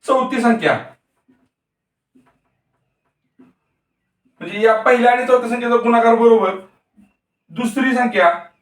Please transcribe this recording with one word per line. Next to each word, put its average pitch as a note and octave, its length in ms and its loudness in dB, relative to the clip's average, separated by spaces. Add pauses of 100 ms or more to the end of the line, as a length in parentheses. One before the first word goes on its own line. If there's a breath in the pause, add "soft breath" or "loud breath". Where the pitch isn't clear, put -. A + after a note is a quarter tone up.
चौथी B3+ 360 -2
संख्या, D#3+ 360 0 (3750)
म्हणजे F3 200 -8
या A3 160 4
पहिल्या A#3+ 340 2
आणि B3+ 160 -2
चौथ्या B3 220 0
संख्येचा A#3+ 280 -4
गुणाकार A#3 380 2
बरोबर G#3+ 400 2 (960)
दुसरी B3 440 -4
संख्या G#3 360 2 (300)